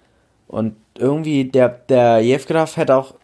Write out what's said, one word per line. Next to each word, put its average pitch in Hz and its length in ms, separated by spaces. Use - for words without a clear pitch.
Und 110 300
irgendwie 143 480
der, 131 240
der 120 520
Jevgraf 156 580
hätte 139 180
auch, 135 280